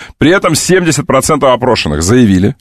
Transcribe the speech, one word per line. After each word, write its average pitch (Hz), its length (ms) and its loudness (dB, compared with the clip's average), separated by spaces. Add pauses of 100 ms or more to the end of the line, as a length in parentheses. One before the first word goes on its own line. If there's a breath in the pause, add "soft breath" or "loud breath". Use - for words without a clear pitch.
(180 loud breath)
При 139 140 0
этом 185 240 0
семьдесят 165 520 0
процентов 135 440 0
опрошенных 110 520 -2
заявили, 101 580 2